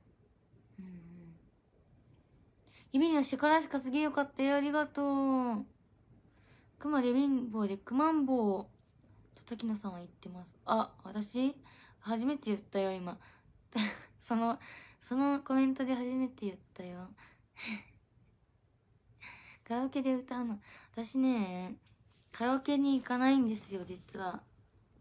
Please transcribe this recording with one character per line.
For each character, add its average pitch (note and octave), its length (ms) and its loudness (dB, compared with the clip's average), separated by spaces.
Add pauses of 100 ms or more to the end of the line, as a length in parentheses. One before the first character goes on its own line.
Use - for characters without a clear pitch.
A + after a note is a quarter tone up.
(800)
う F#3+ 40 -16
ん - 20 -16
う F#3 40 -16
ん。 F3+ 120 -16 (1900)
指 D#4+ 220 4
の D4 100 6
力 D4+ 380 4
し D#4 80 -8
か C#4+ 100 -4
す B3+ 120 -4
げ C4+ 80 0
え D4+ 40 2
よ D4 100 0
か C#4+ 100 0
っ C#4 100 -4
た C4+ 100 -4
よ、 C#4 140 2
あ C#4+ 40 2
り C#4+ 120 -2
が D4+ 140 2
と C#4+ 160 -4
う。 C4 640 0 (1120)
熊 C#4+ 240 0
レ B3 100 2
ビ C4+ 140 4
ン B3 240 0
ボ G#3+ 160 -2
ー - 20 -2
で G3 80 -4
く - 180 -10
ま D4+ 160 4
ん D#4 140 2
ぼ A3 360 2
う G#3 60 -12 (680)
と - 80 -20
滝 A#3 220 -10
野 G#3+ 100 -2
さ G#3 120 -8
ん F#3 40 -8
は F3 60 -12
言 F3 80 -14
っ - 40 -20
て - 200 -18
ま F3+ 120 -14
す。 - 120 -20 (100)
あ、 - 260 2 (140)
私？ G#3+ 500 -2 (460)
初 A3+ 240 -2
め C#4+ 120 2
て C#4 100 -12
言 G#3 100 0
っ G3+ 40 -10
た - 200 -4
よ、 F#3+ 120 0
今。 F3+ 260 -8 (540)
<laughs> - 480 -6
そ - 160 -4
の、 A3+ 220 0 (420)
そ - 160 -4
の C#4 240 2
コ C4+ 140 -4
メ C4+ 120 6
ン C4 80 2
ト C4 100 -2
で B3+ 100 0
初 B3 100 -2 (100)
め C4 140 0
て A#3 180 -8
言 F3+ 80 -4
っ - 40 -18 (160)
た F#3 100 -12
よ。 F3+ 240 -12 (460)
<laughs> - 2000 -18
カ A#3 120 -2
ラ B3+ 80 0
オ C4+ 60 -2
ケ C4+ 120 0
で C4 120 2
歌 B3 240 -4
う B3 80 -2
の。 G#3 140 -4 (320)
私 A#3 260 -6
ね、 G3+ 580 2 (560)
カ A#3 140 -2
ラ B3+ 80 4
オ C4+ 60 0
ケ C#4+ 180 2
に C#4 200 4
行 B3 60 -4
か B3 140 0
な C4 120 6
い C4+ 80 8
ん A#3+ 100 4
で A3 80 -2
す G3 180 -10
よ、 F3+ 100 -6
実 F3+ 340 -14
は。 F#3 240 -6 (580)